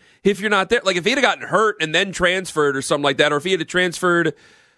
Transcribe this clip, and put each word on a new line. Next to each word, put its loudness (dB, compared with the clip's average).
<laughs> -10
if 0
you're -2
not 0
there. 2
Like, 0
if -4
he'd 2
have 0
gotten 0
hurt 0
and -2
then 0
transferred 0
or -4
something -2
like 0
that, 4
or 2
if -4
he -2
had -2
transferred 0